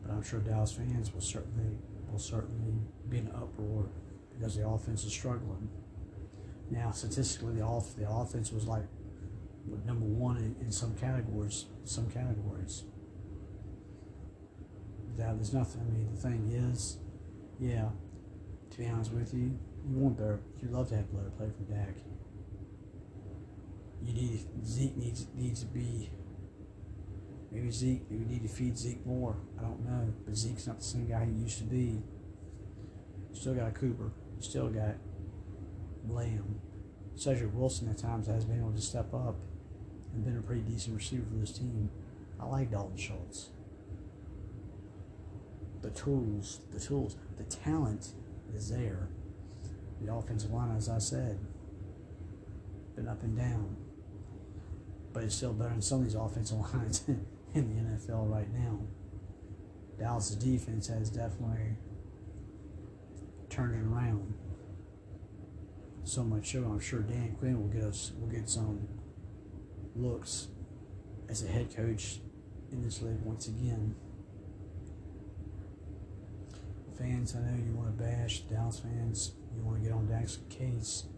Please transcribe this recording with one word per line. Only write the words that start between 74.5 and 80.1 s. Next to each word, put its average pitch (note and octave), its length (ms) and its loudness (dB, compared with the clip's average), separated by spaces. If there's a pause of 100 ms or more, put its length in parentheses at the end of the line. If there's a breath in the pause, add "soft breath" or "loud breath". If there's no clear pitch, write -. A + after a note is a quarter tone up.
Fans, B2 380 2
I A#2+ 40 2
know A#2+ 180 4
you A#2 180 2
wanna A#2 160 2
bash, A#2 500 2
Dallas A2+ 380 2
fans, A#2 540 2 (220)
you A2+ 80 -2
wanna A2 160 4
get A2 120 4
on A2 160 4
Dak's A2+ 320 2 (100)